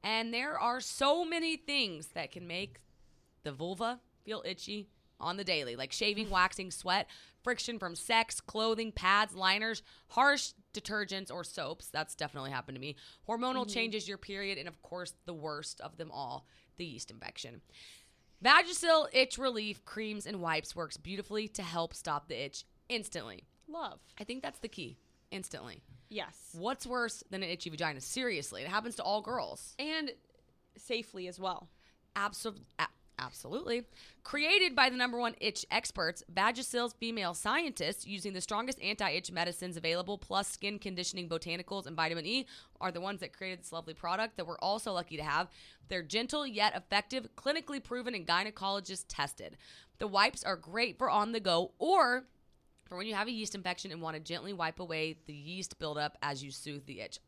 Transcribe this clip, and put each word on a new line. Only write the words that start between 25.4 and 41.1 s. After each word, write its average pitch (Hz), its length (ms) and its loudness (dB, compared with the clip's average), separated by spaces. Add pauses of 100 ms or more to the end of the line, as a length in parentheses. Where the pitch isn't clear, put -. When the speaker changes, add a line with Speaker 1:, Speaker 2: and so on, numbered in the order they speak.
Speaker 2:
Yes. - 420 -10
Speaker 1:
What's 226 340 -4
worse 240 440 -2
than 190 120 -4
an 180 60 -4
itchy 180 220 -4
vagina? 151 300 -2
Seriously, 175 640 -2
it 143 60 -6
happens 220 280 -2
to - 60 -6
all 202 200 2
girls. 214 560 -4
Speaker 2:
And 302 340 -2 (640)
safely 214 520 -4
as 180 120 -10
well. 180 280 -2 (460)
Speaker 1:
Abso-, 202 460 -2 (180)
a-, - 80 2 (320)
absolutely. 233 640 -4 (380)
Created 320 540 6
by 262 140 8
the 254 60 -4
number 247 220 2
one 233 220 2
itch - 320 -2
experts, 180 500 0 (100)
Vagisil's 240 680 2
female 214 340 0
scientists, 220 720 0
using 196 260 -6
the 185 80 -4
strongest 226 400 -2
anti-itch 185 520 0
medicines 175 440 -2
available, 175 420 0
plus 196 280 0
skin 202 320 -6
conditioning 180 500 -4